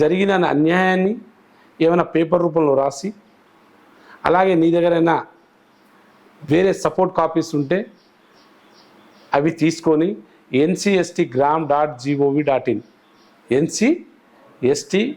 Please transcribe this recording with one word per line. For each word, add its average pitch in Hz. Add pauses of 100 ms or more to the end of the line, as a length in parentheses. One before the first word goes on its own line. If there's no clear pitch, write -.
జరిగిన 185 (220)
అన్యాయాన్ని 185 (720)
ఏమైనా 170 (100)
పేపర్ 170
రూపంలో 156
రాసి, 139 (1160)
అలాగే 185
నీ 165
దగ్గరైనా 170 (1300)
వేరే 185 (120)
సపోర్ట్ 180
కాపీస్ 160
ఉంటే 147 (1600)
అవి 147 (120)
తీసుకొని 160 (560)
ఎన్సిఎస్టీ 175 (100)
గ్రామ్ 151
డాట్ 147 (100)
జీఓవి 139
డాట్ 131
ఇన్, 104 (760)
ఎన్సిఎస్టీ - (140)